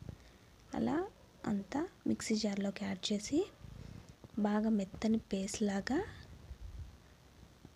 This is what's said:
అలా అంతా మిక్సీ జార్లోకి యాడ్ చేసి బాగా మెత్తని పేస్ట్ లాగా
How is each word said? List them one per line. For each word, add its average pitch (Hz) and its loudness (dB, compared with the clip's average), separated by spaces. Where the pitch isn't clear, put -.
అలా 240 2
అంతా 202 0
మిక్సీ 214 2
జార్లోకి 196 0
యాడ్ 196 -2
చేసి 214 2
బాగా 214 4
మెత్తని 220 2
పేస్ట్ 196 -2
లాగా 202 2